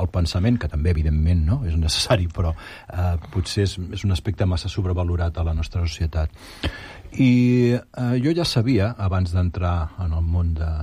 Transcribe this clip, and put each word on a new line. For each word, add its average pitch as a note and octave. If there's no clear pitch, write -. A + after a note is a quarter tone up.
el F2
pensament, F2+
que E2
també, D#2
evidentment, D#2
no? A2+
És D#2+
necessari, E2+
però, E2
eh, F2+
potser G2
és, -
és G2+
un F#2+
aspecte G2
massa F2+
sobrevalorat F2
a E2+
la E2
nostra D#2+
societat. D#2+
I, B2
eh, B2
jo D3+
ja E3+
sabia, A#2
abans F#2
d'entrar F2
en E2
el E2
món E2
de, D#2+